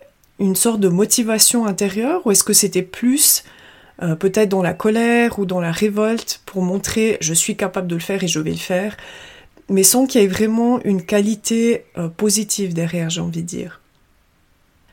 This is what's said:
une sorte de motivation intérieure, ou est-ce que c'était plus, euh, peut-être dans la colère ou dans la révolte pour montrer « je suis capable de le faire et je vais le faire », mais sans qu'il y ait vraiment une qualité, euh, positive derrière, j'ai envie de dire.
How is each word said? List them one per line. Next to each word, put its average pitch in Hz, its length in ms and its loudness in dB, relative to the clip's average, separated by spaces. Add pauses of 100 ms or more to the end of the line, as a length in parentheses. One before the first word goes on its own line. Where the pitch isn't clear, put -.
(380)
une 190 160 2
sorte 226 260 2
de 190 80 6
motivation 220 800 2
intérieure, 208 580 -2
ou 220 60 2
est-ce 190 140 2
que 214 80 0
c'était 185 300 2
plus, 254 600 0 (600)
euh, 165 120 0
peut-être 190 340 2
dans 190 140 0
la 170 100 0
colère 233 680 2
ou 190 60 0
dans 180 140 -2
la 170 120 -2
révolte 214 720 -2
pour 190 160 -6
montrer « 202 580 0
je 165 140 -2
suis 202 220 0
capable 185 320 -4
de 170 80 -2
le 170 40 -4
faire 190 220 -4
et 175 60 0
je 160 100 -2
vais 160 140 -4
le 165 40 -6
faire », 196 400 -4 (720)
mais 190 140 4
sans 254 240 4
qu'il 262 140 2
y 202 40 6
ait 196 40 4
vraiment 220 560 2
une 190 180 0
qualité, 220 840 0 (140)
euh, 165 100 -4
positive 202 640 -2
derrière, 170 380 -2
j'ai 165 100 -6
envie 165 220 -6
de 170 60 -8
dire. - 320 -12 (1120)